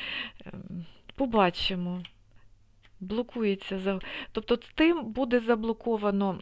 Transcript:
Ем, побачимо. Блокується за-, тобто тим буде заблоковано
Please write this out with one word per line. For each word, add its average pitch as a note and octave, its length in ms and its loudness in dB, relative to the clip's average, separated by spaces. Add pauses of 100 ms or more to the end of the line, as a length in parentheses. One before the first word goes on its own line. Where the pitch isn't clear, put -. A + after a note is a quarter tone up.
(480)
Ем, - 400 -12 (300)
побачимо. F3+ 840 2 (960)
Блокується G3+ 800 -2
за-, F#3+ 220 -2 (320)
тобто A3+ 240 0
тим D#4 480 2
буде A#3+ 360 0
заблоковано G#3+ 1000 0